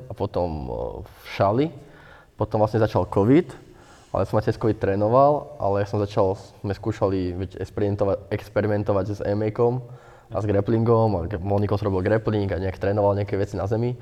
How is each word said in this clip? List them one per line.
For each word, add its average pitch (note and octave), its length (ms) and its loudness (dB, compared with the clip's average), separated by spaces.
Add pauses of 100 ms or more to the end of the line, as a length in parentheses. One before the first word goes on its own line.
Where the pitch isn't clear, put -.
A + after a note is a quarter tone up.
a - 80 -14
potom, F2+ 340 -2
eh, C#2+ 240 -6 (300)
v - 120 -18 (200)
Šali. A2+ 320 2 (680)
Potom A2 240 -2
vlastne G#2+ 240 2
začal G2+ 240 2
covid, B2+ 400 4 (640)
ale F#2+ 160 -2
som G#2+ 160 0
aj A2 80 0
cez - 80 -4
covid G#2+ 160 2
trénoval, A#2 880 2
ale G2+ 200 2
ja G2+ 40 -2
som G#2 160 -2
začal, G2 320 2
sme - 400 -8
skúšali F#2+ 560 -2
veď F2+ 200 -6 (120)
experimentovať, G2+ 540 0 (100)
experimentovať G#2 800 0
s G#2 160 -6
M G2+ 160 0
M G#2+ 80 0
A-kom A#2+ 400 0 (480)
a G2 80 -2
s G#2+ 40 -2
grapplingom, A2 680 2
a F2 60 -2 (100)
g-, F2+ 80 -6
Monikou G2+ 400 0
som G2+ 160 -4
robil F#2 80 0
grappling G#2 480 0
a F2 80 -2
nejak F#2 240 -6
trénoval G2+ 320 2
nejaké G2+ 240 -2
veci G2+ 160 -4
na F#2+ 160 -4
zemi. A#2+ 320 0